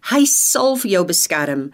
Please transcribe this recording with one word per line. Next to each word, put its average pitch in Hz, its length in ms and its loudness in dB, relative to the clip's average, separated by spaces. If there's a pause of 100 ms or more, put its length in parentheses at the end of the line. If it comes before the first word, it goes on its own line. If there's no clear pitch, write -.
Hy 285 160 4
sal 269 500 0
vir 247 160 -4
jou 180 140 2
beskerm. 147 680 -2